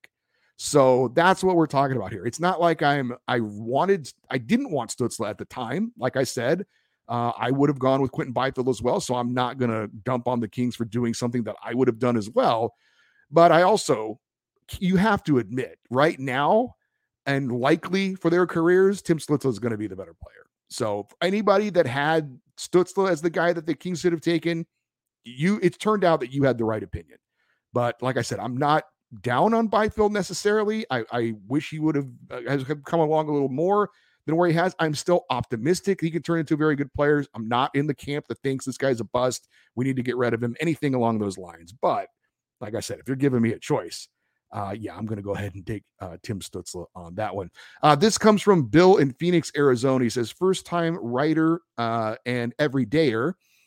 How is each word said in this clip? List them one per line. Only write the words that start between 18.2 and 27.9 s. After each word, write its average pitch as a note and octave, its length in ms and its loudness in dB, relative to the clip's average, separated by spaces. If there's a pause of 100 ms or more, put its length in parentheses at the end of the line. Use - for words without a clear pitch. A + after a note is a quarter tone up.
their F3 160 4
careers, F3+ 560 2
Tim E3 160 0
Stützle C#3 320 -2
is G2+ 100 -4
gonna A2+ 160 -2
be G#2+ 120 -6
the F#2+ 80 -10
better F2+ 180 -14
player. - 320 -20 (240)
So G#2 380 -4 (140)
anybody G3+ 500 2
that E3 160 4
had C#3+ 520 -2 (180)
Stützle F#3 520 0
as D#3+ 120 0
the E3+ 80 -2
guy E3+ 240 0
that E3 120 -6
the D#3+ 100 -4
Kings F3+ 240 -6
should F3 140 2
have D#3 80 -4
taken, E3 440 -2 (600)
you, D3+ 360 0
it's F3+ 160 2
turned G#3+ 260 0
out E3 180 4
that B2 100 -6
you C#3 120 0
had B2+ 140 4
the A2+ 60 -2
right A2 200 -2
opinion. F2 340 -12 (560)
But A#2+ 280 -2